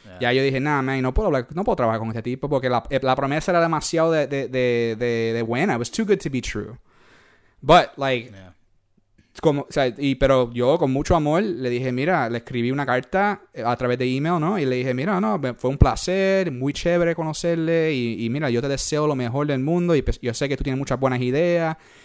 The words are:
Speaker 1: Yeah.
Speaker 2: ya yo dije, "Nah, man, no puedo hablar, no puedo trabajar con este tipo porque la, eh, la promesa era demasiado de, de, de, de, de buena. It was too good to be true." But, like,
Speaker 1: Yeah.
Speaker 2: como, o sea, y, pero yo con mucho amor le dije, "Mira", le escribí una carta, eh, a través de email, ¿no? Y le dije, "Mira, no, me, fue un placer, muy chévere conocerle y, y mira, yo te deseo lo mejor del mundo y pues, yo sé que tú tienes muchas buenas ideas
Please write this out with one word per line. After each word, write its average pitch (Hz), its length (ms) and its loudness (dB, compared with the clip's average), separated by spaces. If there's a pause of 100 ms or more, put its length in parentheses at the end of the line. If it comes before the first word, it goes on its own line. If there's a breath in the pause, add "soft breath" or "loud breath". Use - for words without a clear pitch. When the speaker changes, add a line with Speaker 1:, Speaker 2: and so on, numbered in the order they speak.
Speaker 1:
Yeah. 90 160 -16
Speaker 2:
ya 120 140 0
yo 131 100 2
dije, 135 160 0
"Nah, 143 240 0
man, 135 180 -2
no 127 120 0
puedo 214 140 0
hablar, 135 260 0
no 175 100 -4
puedo 220 140 0
trabajar 113 220 2
con 110 100 -6
este 110 120 -6
tipo 127 280 -6
porque 131 200 0
la, 123 200 0
eh, 135 120 0
la 127 140 2
promesa 143 360 0
era 175 100 4
demasiado 165 500 2
de, 151 160 2
de, 135 220 -4
de, 120 500 2
de, 117 340 0
de 117 80 -2
buena. 127 320 0
It 117 60 -2
was 120 120 -4
too 226 140 -2
good 190 140 2
to 160 100 -6
be 131 120 -4
true." 107 360 -8 (840 soft breath)
But, 151 360 6
like, 127 340 -2
Speaker 1:
Yeah. 92 220 -20 (880)
Speaker 2:
como, 143 200 2
o - 80 -10
sea, 139 180 0 (100)
y, 139 180 0
pero 131 360 4
yo 120 280 2
con 143 120 2
mucho 143 240 2
amor 156 280 2
le 131 260 -4
dije, 123 220 -2
"Mira", 135 380 0
le 117 100 -4
escribí 120 320 -2
una 139 140 -2
carta, 185 560 0 (120)
eh, 117 120 -8
a 120 120 0
través 123 220 0
de 127 60 0 (120)
email, 165 240 0
¿no? 190 180 0
Y 147 60 0
le 127 120 0
dije, 127 160 0
"Mira, 180 280 -2
no, 214 160 0
me, 131 160 -4
fue 123 160 -2
un 139 80 -2
placer, 190 720 2
muy 131 220 -2
chévere 170 420 2
conocerle 165 800 0
y, 117 320 -2
y 113 40 0
mira, 139 200 -2
yo 117 120 0
te 139 60 -2
deseo 147 400 -2
lo 147 80 0
mejor 131 320 -2
del 139 120 0
mundo 170 360 2
y 135 60 2
pues, - 200 0
yo 117 120 -4
sé 139 160 -2
que 143 80 -2
tú - 60 -4
tienes 131 160 -2
muchas 139 200 -2
buenas 127 220 0
ideas 160 560 0 (280 loud breath)